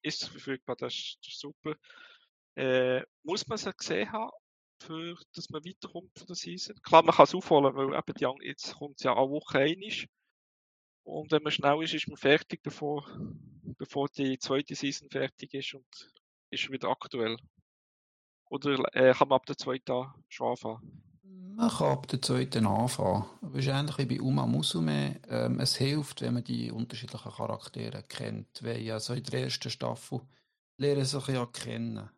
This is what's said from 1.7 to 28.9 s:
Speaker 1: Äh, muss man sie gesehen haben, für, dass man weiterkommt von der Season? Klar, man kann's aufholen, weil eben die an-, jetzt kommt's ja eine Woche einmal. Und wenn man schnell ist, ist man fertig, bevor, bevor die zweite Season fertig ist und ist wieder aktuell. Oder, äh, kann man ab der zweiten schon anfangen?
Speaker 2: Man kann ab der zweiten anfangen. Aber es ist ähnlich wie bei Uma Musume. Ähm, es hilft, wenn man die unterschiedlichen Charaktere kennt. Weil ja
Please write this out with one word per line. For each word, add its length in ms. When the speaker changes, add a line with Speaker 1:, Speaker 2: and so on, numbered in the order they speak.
Speaker 1:
Äh, 460
muss 240
man 120
sie 140
gesehen 380
haben, 220
für, 360
dass 160
man 140
weiterkommt 540
von 80
der 80
Season? 480
Klar, 220
man 100
kann's 200
aufholen, 420
weil 200
eben 180
die 120
an-, 160
jetzt 320
kommt's 300
ja 80
eine 180
Woche 280
einmal. 340
Und 260
wenn 140
man 80
schnell 300
ist, 120
ist 140
man 80
fertig, 460
bevor, 440
bevor 300
die 300
zweite 360
Season 360
fertig 440
ist 200
und 380
ist 200
wieder 180
aktuell. 480
Oder, 320
äh, 200
kann 140
man 80
ab 100
der 100
zweiten 500
schon 200
anfangen? 540
Speaker 2:
Man 140
kann 240
ab 160
der 120
zweiten 460
anfangen. 600
Aber 160
es 80
ist 60
ähnlich 260
wie 80
bei 140
Uma 260
Musume. 840
Ähm, 320
es 160
hilft, 460
wenn 120
man 100
die 260
unterschiedlichen 600
Charaktere 720
kennt. 600
Weil 180
ja 200